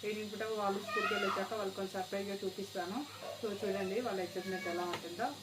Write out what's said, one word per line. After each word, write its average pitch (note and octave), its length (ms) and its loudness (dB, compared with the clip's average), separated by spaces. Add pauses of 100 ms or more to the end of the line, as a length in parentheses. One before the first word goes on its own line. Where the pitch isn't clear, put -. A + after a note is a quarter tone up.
ఈవినింగ్ G#3+ 260 -2
పూట G#3 120 -2 (180)
వాళ్ళు G3 240 4
స్కూల్కి D#5+ 280 4
వెళ్ళొచ్చాక G3+ 460 2
వాళ్ళకి F#3+ 180 0
కొంచెం F#3+ 200 -2
సర్ప్రైజ్గా G3 460 0
చూపిస్తాను. F#3+ 540 -2 (420)
So A3+ 80 -2 (120)
చూడండి G3 460 2
వాళ్ళ G3 200 0
ఎక్సైట్‌మెంట్ F#3 460 -2
ఎలా F3 220 2
ఉంటుందో. F3 340 -2 (160)